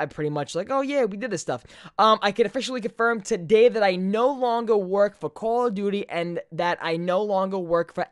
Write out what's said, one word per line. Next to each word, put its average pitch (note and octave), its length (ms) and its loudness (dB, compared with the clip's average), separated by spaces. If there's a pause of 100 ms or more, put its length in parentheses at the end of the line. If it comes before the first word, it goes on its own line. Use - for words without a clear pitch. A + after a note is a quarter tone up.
I'm D3+ 60 -4
pretty D3+ 220 -6
much D3 260 -6
like, F#3 160 -4
"Oh, C4+ 80 0
yeah, C#4 240 0
we G3 120 -4
did A3 140 -6
this F3 120 -4
stuff." B2+ 200 -6 (340)
Um, G#3+ 260 6
"I G3+ 100 0
can A3+ 120 2
officially A#3+ 360 -6
confirm A3+ 400 -2
today G#3+ 480 4
that G#3+ 160 0
I F#3+ 100 4
no G#3 380 0
longer A#3 440 0
work G3+ 400 2
for D3+ 140 -8
Call A#3 380 -2
of G#3+ 80 -4
Duty G3+ 320 -2
and E3+ 320 -4 (100)
that F3 320 -2
I E3 140 -2
no F3+ 260 0
longer F#3+ 340 -2
work E3+ 380 -2
for F3+ 180 -4